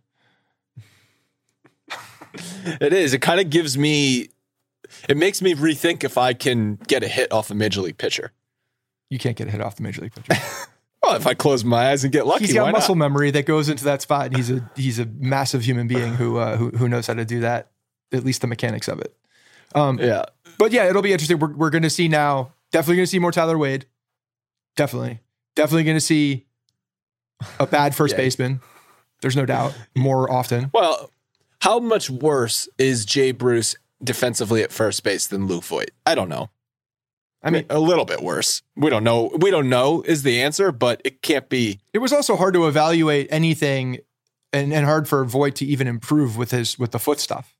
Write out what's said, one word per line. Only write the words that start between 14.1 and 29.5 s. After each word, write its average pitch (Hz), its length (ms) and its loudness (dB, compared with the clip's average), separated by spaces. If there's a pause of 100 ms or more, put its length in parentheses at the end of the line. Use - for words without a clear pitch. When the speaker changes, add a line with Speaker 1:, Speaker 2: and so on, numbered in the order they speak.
Speaker 2:
and 127 80 -6
he's 123 160 -2
a, 127 240 -4
he's 127 240 -2
a 120 60 -4 (120)
massive 135 480 0
human 120 220 0
being 120 260 -2
who, 120 240 -2
uh, 117 200 -2
who, 120 120 -2
who 117 180 -2
knows 120 200 -2
how 117 80 -4
to 117 100 -4
do 117 140 -4
that, 117 320 -4 (400)
at 127 120 -2
least 131 180 -2
the - 60 -2
mechanics 113 400 -4
of - 120 -6
it. - 120 -10 (640)
Um, 139 260 2
Speaker 1:
Yeah. 117 260 0 (340)
Speaker 2:
but 214 120 4
yeah, 220 160 4
it'll 190 140 4
be 202 100 2
interesting. 156 280 2
We're, 151 160 -2
we're 156 160 2
gonna 160 180 2
see 165 180 0
now, 147 460 0 (180)
definitely 165 260 2
gonna 180 100 2
see 180 100 -2
more 175 140 2
Tyler 165 260 0
Wade. 139 300 -2 (880)
Definitely. 123 460 -4 (340)
Definitely 151 300 2
gonna 160 140 2
see 147 460 0 (1120)
a 139 60 2
bad 143 300 2
first 147 160 2
Speaker 1:
<laughs> - 20 -4
Yeah. - 40 -2
Speaker 2:
baseman. 131 440 -2 (600)
There's 123 140 -2
no 139 120 2
doubt. 127 260 -2 (220)